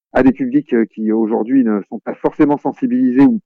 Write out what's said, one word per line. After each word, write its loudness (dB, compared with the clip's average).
à 2
des 4
publics, -2
euh, 2
qui -6
aujourd'hui 0
ne -2
sont -12
pas -10
forcément -2
sensibilisés 0
ou 2